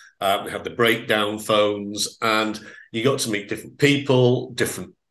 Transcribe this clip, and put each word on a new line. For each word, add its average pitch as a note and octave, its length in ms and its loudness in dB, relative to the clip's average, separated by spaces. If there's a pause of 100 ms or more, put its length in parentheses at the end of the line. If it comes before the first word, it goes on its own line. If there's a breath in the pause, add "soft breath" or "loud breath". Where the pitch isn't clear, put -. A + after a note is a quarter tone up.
(200 loud breath)
uh, G2+ 240 0
they - 80 -8
had - 120 -8
the F#2 80 -8
breakdown A2 640 0
phones, G#2 840 0
and G#2+ 380 0 (320 loud breath)
you A2+ 120 -4
got C3 160 2
to - 100 -4
meet G2+ 180 -4
different - 300 -10
people, C3 760 4
different, F#2+ 440 -6 (160)